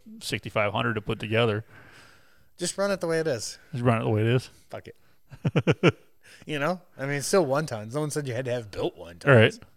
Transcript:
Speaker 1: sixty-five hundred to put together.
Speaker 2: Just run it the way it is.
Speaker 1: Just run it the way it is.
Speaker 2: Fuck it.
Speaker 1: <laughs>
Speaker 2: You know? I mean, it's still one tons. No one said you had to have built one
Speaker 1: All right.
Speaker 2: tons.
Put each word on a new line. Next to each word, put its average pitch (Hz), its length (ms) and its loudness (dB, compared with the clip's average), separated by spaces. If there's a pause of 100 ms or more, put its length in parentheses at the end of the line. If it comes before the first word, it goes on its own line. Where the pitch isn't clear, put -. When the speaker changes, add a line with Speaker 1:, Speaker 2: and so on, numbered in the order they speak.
(220)
Speaker 1:
sixty-five 104 500 -4
hundred 117 220 -2
to 110 80 -4
put 107 180 -6
together. 107 460 0 (960)
Speaker 2:
Just - 180 -4
run 202 140 0
it 190 100 -4
the 175 60 -2
way 160 120 0
it 160 60 -2
is. 123 320 -6 (140)
Speaker 1:
Just 120 120 -4
run 117 160 2
it 120 40 -4
the 127 80 -2
way 107 100 2
it 113 60 2
is. 123 220 0 (200)
Speaker 2:
Fuck - 200 -14
it. - 1040 -2 (100)
Speaker 1:
<laughs> - 0 - (400)
Speaker 2:
You 151 140 -6
know? 165 220 -2 (160)
I 131 80 -8
mean, 143 100 -4
it's 139 120 -6
still 190 180 4
one 139 200 0
tons. 113 300 -10
No 151 60 -2
one 151 100 -4
said 147 160 -6
you 120 60 -4
had 127 120 -6
to 120 60 -4
have 117 180 -6
built - 280 -4
one 87 280 -18
Speaker 1:
All 143 80 8
right. 113 180 10
Speaker 2:
tons. - 80 -12 (180)